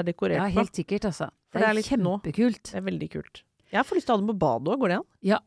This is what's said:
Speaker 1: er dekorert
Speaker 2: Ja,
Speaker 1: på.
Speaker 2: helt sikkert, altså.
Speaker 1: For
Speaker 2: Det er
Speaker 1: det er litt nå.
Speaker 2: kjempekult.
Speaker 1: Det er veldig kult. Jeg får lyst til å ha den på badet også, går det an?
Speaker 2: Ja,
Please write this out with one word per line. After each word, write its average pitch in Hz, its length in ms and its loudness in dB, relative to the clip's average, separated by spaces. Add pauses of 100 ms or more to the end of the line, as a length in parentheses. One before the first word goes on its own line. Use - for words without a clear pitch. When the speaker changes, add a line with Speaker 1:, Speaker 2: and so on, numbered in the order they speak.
Speaker 1:
er 170 60 0
dekorert 185 240 0
Speaker 2:
Ja, 190 100 0
Speaker 1:
på. 190 60 -2
Speaker 2:
helt 196 200 0
sikkert, 196 300 -4
altså. 165 260 -4 (220)
Speaker 1:
For 220 80 -2
Speaker 2:
Det - 20 2
er 220 60 6
Speaker 1:
det - 20 4
er 214 40 4
litt 214 260 0
nå. 190 220 0
Speaker 2:
kjempekult. 220 500 0
Speaker 1:
Det - 40 -8
er 185 60 -6
veldig 170 300 -6
kult. - 300 -12 (300)
Jeg 214 120 2
får 381 140 -4
lyst - 80 -2
til 240 100 2
å 202 40 4
ha 196 60 -2
den 220 100 -2
på 185 40 -2
badet 131 280 2
også, 247 120 0
går 233 80 2
det 180 100 2
an? - 60 -6 (180)
Speaker 2:
Ja, 196 260 2